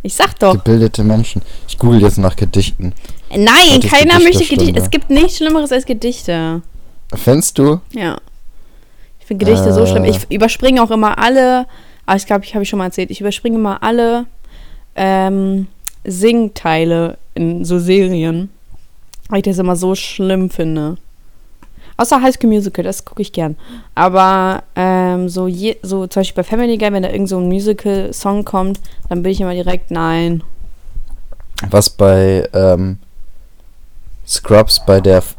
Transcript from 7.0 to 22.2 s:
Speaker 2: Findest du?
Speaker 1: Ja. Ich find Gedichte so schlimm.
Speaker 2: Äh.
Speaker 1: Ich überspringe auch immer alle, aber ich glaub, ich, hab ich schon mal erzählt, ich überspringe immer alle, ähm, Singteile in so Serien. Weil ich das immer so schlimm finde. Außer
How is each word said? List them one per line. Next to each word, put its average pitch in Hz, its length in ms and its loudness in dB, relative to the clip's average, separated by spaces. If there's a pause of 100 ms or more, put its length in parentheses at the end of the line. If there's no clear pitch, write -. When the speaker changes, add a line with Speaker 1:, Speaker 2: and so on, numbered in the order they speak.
Speaker 2:
Findest - 420 2
du? 147 220 4 (140)
Speaker 1:
Ja. 180 240 -6 (1040)
Ich - 60 -20
find 196 120 -6
Gedichte 190 340 4
so 196 120 4
schlimm. 190 180 2
Speaker 2:
Äh. 190 60 4
Speaker 1:
Ich 196 200 -2
überspringe 240 540 2
auch 220 80 0
immer 214 260 0
alle, 254 480 2 (400)
aber 196 120 0
ich 196 80 -4
glaub, 202 180 -2
ich, - 100 -18
hab 208 80 -2
ich 202 60 -4
schon 208 120 -4
mal 185 80 -4
erzählt, 185 240 -6
ich 202 100 -12
überspringe 208 340 -4
immer 208 260 -2
alle, 233 440 0 (720)
ähm, 190 720 0 (360)
Singteile 180 1120 0 (160)
in 170 300 -4
so 175 160 0
Serien. 180 680 0 (800)
Weil 202 100 -2
ich 202 40 -2
das 190 140 0
immer 180 180 0
so 185 200 0
schlimm 190 540 -2
finde. 160 480 -4 (1000)
Außer 247 240 2